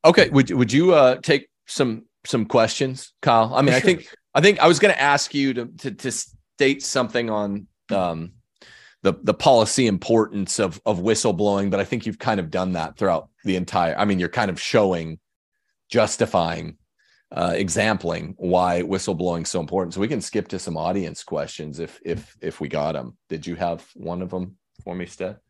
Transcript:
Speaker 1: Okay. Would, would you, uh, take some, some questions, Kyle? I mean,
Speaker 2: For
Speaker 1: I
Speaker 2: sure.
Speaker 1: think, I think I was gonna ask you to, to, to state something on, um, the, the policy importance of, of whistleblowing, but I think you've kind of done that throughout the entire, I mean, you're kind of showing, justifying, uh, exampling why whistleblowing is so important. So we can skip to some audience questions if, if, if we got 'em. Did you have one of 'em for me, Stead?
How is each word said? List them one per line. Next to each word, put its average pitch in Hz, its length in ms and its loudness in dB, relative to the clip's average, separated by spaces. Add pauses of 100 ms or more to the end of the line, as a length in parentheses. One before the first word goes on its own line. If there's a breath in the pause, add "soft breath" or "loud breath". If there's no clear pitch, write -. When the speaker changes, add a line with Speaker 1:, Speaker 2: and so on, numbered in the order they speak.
Speaker 1:
Okay. 175 240 8
Would, 135 220 4
would 123 220 2
you, 175 200 4
uh, 131 240 6
take 143 320 0 (180)
some, 113 380 -2 (220)
some 113 180 0
questions, 131 800 0
Kyle? 117 320 4
I 131 80 2
mean, 135 80 4
Speaker 2:
For 127 60 4
Speaker 1:
I 131 40 4
Speaker 2:
sure. - 60 0
Speaker 1:
think, - 280 0 (200)
I 143 60 4
think 202 180 6
I 156 80 6
was 165 120 6
gonna 196 160 4
ask 143 380 0
you 139 220 0
to, 120 120 -6 (120)
to, 135 140 -8
to 120 200 -8
state - 680 -2
something 117 480 -2
on, 104 380 -4 (220)
um, 87 420 -2 (720 loud breath)
the, 95 200 2
the 104 120 2
policy 120 520 4
importance 104 720 0
of, 95 280 -4
of 98 140 0
whistleblowing, 101 720 0
but 98 100 0
I 98 40 -2
think 117 220 -6
you've 104 120 -8
kind 110 200 -2
of 82 120 -6
done 92 220 -2
that 80 240 -6
throughout 87 340 0 (140)
the 95 120 0
entire, 87 420 -2
I 104 60 0
mean, 95 160 0
you're 90 80 -2
kind 104 220 -2
of 85 100 -8
showing, 87 580 0 (720)
justifying, 85 840 -2 (560)
uh, 87 240 -2
exampling 90 800 -2
why 90 460 0
whistleblowing 87 600 -4
is - 80 -8
so 92 80 -4
important. 87 360 -4
So 92 60 -8
we 110 80 -2
can 131 120 -4
skip - 280 -6
to 95 100 -8
some 85 180 -10
audience 85 480 -6
questions 76 560 -8
if, - 240 -12
if, - 380 -8
if 80 180 -10
we 76 80 -6
got 76 260 -4
'em. 62 220 -12 (120)
Did 80 180 -10
you 87 100 -8
have 85 280 -4 (100)
one 87 280 -10
of 92 100 -10
'em 92 240 -10 (280)
for 90 100 -10
me, 90 120 -8
Stead? 104 320 -12 (120)